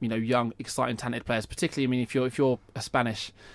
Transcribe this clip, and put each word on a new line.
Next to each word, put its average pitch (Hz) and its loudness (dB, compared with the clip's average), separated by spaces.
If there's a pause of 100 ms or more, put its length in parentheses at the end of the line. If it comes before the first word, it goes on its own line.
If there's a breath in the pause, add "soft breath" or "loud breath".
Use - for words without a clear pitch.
you 120 0
know, 113 0
young, 117 2
exciting, 123 -2
talented 120 -6
players. 113 0
Particularly, 151 0
I 127 2
mean, 127 2
if 120 -2
you're, 127 2
if 127 -6
you're 131 4 (160)
a 113 -8
Spanish 120 -2 (220 loud breath)